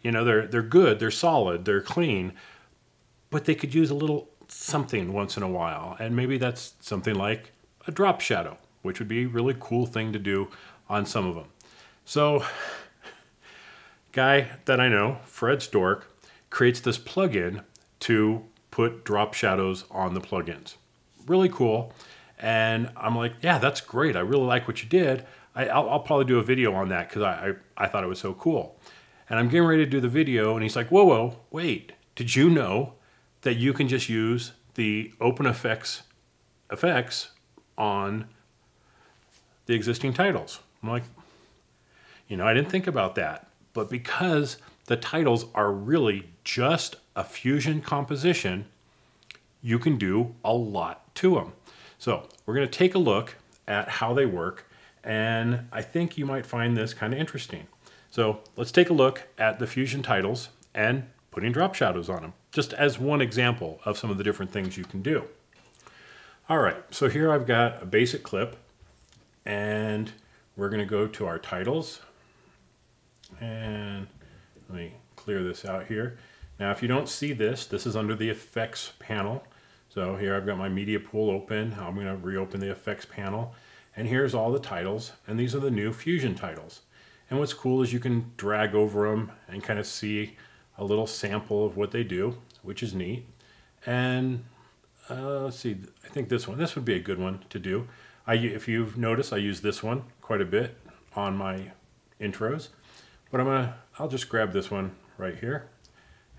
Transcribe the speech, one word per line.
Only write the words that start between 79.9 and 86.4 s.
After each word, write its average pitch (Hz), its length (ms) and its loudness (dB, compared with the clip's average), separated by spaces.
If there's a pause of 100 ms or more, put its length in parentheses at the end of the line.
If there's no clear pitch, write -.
here 98 200 -2
I've 98 100 -4
got 101 120 -2
my 98 120 -4
media 98 300 -2
pool 107 300 -2
open. 107 500 -4
I'm 90 160 -8
gonna 98 200 -6
reopen 95 460 -6
the 98 100 -6
effects - 340 -10
panel, 104 480 -8 (420)
and 110 120 -6
here's 127 260 2
all 113 180 0
the 135 80 0
titles, 101 520 -6 (160)
and 110 120 -4
these 123 140 0
are 143 60 -4
the 139 120 0
new 107 200 0
Fusion 135 420 -2
titles. - 480 -12 (480)